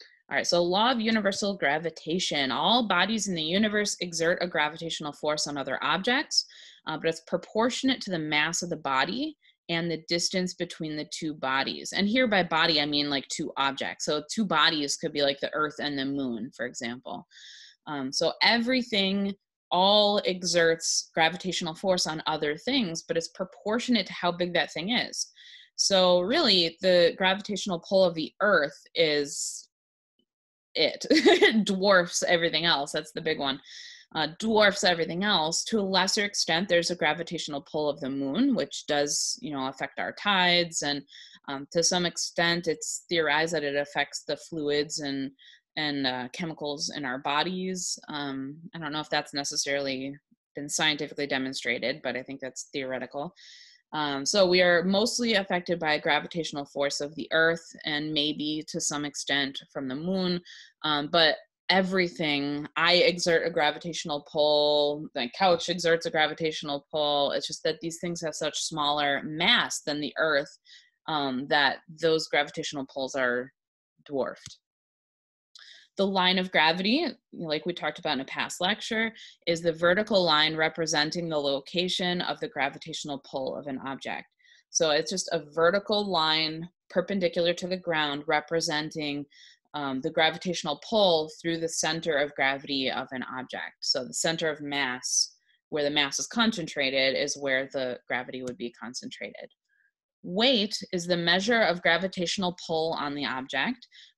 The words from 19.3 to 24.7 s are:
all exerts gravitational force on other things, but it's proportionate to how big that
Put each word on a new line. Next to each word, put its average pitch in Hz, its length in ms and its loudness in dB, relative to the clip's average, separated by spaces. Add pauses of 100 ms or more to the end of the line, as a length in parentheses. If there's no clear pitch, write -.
all 202 500 4
exerts 170 920 0
gravitational 170 640 0
force 180 320 0
on 156 180 -6
other 151 300 -2
things, 196 500 -2
but 160 120 -2
it's 165 100 -4
proportionate 214 800 -2
to - 60 -12
how 175 180 0
big 175 220 -2
that 165 180 0